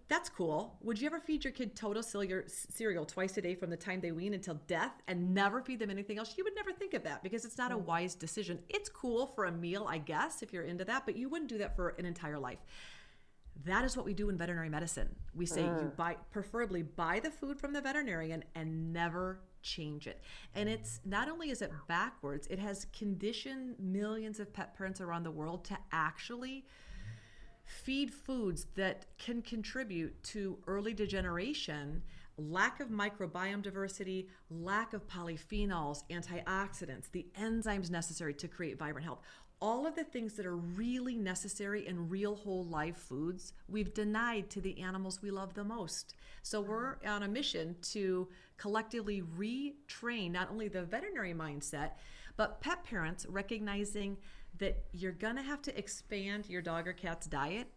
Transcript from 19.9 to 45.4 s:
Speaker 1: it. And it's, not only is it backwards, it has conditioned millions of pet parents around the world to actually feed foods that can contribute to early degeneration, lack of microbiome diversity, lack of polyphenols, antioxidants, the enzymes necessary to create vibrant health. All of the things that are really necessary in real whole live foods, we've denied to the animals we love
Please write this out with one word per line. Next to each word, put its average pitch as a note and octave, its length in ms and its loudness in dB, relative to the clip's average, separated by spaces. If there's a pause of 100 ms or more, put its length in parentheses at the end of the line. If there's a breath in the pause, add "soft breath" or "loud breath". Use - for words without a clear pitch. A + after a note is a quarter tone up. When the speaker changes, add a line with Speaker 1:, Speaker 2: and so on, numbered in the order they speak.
Speaker 1:
it. - 140 -8 (340 loud breath)
And G#3 140 2
it's, A3 360 -2
not G#3 240 2
only D#4+ 220 -2
is A3+ 120 0
it F3+ 80 0 (160)
backwards, F3+ 640 0
it F#3+ 120 -2
has G3 260 -2
conditioned A#3 920 -2
millions G#3 640 0
of G3+ 120 -6
pet - 220 -6
parents F#3+ 260 -4
around E3+ 240 -2
the D#3+ 60 -2
world D#3+ 360 -2
to G3+ 120 -4 (140)
actually A#3+ 720 0 (1000 soft breath)
feed C4+ 480 0
foods G#3 640 0
that F#3+ 320 0 (120)
can A#3 220 -2
contribute G#3 840 -2
to G3 420 -2
early G3+ 260 2
degeneration, F3+ 1080 0 (340 soft breath)
lack F#3 440 4
of C4 80 -2
microbiome G3+ 760 0
diversity, F#3+ 640 -2 (220 soft breath)
lack G3 420 0
of G#3 140 -4
polyphenols, E3+ 1040 0
antioxidants, F3 1000 -2
the F3 140 -4 (120)
enzymes G#3+ 500 2
necessary E3 460 0
to D#3+ 140 -6
create D#3+ 300 -2
vibrant D3+ 260 -2
health. D3+ 160 -4 (400 soft breath)
All A#3+ 260 4
of D#4 80 0
the E4 80 2
things A3+ 320 -2
that G#3 100 -2
are F3+ 120 0
really A#3 600 2
necessary G3+ 720 0
in E3+ 220 0
real G3+ 260 4
whole G3 300 0
live E3 320 0
foods, D#3+ 560 -2 (160)
we've G3 260 2
denied G#3+ 560 2
to G3+ 100 -4
the F#3 200 -2
animals F#3 420 -2
we G3+ 80 -2
love G3 240 -2